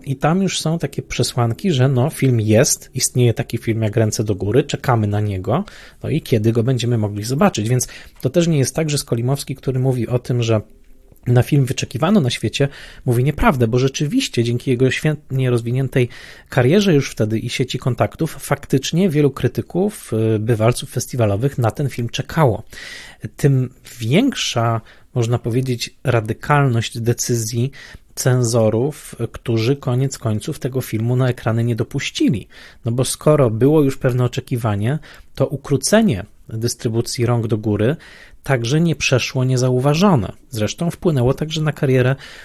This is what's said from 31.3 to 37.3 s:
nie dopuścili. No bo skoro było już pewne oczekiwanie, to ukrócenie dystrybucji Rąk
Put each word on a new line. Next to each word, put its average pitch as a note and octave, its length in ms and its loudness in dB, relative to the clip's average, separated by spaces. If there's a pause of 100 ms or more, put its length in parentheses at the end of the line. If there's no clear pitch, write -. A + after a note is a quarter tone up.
nie A#2+ 120 0
dopuścili. C#3 720 -2 (360)
No A#2 80 -2
bo B2 120 2
skoro D3 460 2
było C#3 320 4
już C3+ 140 2
pewne B2+ 280 0
oczekiwanie, A#2 720 -2 (360)
to C3+ 120 0
ukrócenie C#3+ 800 0 (240)
dystrybucji A2+ 800 -2
Rąk A#2 200 0